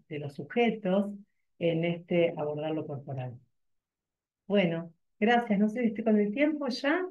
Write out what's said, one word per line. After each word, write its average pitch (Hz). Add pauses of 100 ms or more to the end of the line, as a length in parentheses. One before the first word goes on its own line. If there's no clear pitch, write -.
de 151
los 143
sujetos 208 (480)
en 165
este 170
abordar 151
lo 156
corporal. 127 (1080)
Bueno, 170 (260)
gracias. 226
No 214
sé 226
si 240
estoy -
con 214
el 208
tiempo 285
ya. 330